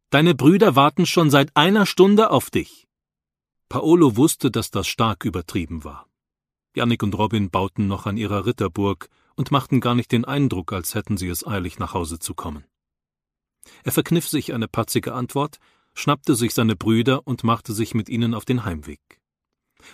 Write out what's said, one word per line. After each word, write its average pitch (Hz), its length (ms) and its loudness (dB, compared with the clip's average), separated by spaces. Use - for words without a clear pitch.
„Deine 156 240 4
Brüder 170 420 6
warten 147 300 4
schon 160 240 2
seit 139 260 4
einer 190 300 4
Stunde 208 460 4
auf 135 180 0
dich.“ - 380 -8
Paolo 151 480 4
wusste, 143 320 2
dass 110 220 -4
das 95 160 -2
stark 113 380 -2
übertrieben 85 580 -6
war. - 240 -16
Jannik 120 280 0
und 104 120 -2
Robin 101 360 0
bauten 98 340 -2
noch 98 220 -4
an 104 100 -4
ihrer 101 300 -4
Ritterburg 98 640 -2
und - 160 -6
machten 135 280 0
gar 120 140 0
nicht 120 180 -2
den 120 140 0
Eindruck, 131 480 -2
als 90 220 -8
hätten 107 220 -4
sie 92 100 -6
es 87 180 -6
eilig, 92 320 -6
nach 90 160 -8
Hause 82 240 -6
zu - 160 -10
kommen. 76 320 -12
Er 135 80 -6
verkniff 165 360 0
sich 147 280 -6
eine 113 120 -4
patzige - 460 -4
Antwort, 127 460 -6
schnappte 147 420 0
sich 110 180 -2
seine 110 240 2
Brüder 117 500 0
und 127 160 -6
machte 113 300 -2
sich 110 200 -4
mit 110 140 -4
ihnen 117 260 -2
auf 107 120 -8
den 123 180 -2
Heimweg. 76 560 -12